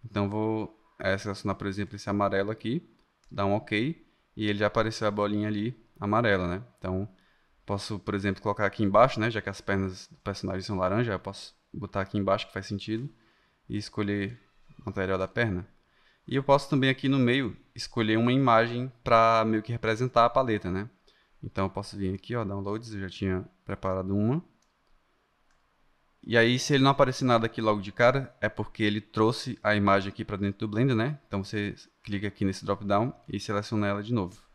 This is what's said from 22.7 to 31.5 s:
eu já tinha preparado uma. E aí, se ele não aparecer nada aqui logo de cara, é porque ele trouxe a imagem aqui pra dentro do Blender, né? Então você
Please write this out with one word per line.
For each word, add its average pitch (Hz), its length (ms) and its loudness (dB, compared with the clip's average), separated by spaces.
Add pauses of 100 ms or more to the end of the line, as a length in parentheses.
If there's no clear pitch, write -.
eu 101 80 -8
já 95 80 -8
tinha 92 400 -2 (160)
preparado 95 500 -4
uma. 117 300 2 (1800)
E 110 140 0
aí, 117 220 6
se 147 160 0
ele 135 80 6
não 135 80 6
aparecer 135 340 4
nada 117 220 4
aqui 113 160 -4
logo 107 180 2
de 98 120 -10
cara, 131 500 4
é 107 60 0
porque - 340 -6
ele 104 180 2
trouxe 113 640 0
a 107 120 2
imagem 101 360 4
aqui 107 120 -10
pra 104 140 -6
dentro 101 300 -2
do - 20 -6
Blender, 117 280 2
né? 143 300 -2
Então 98 160 -6
você 104 320 -6 (280)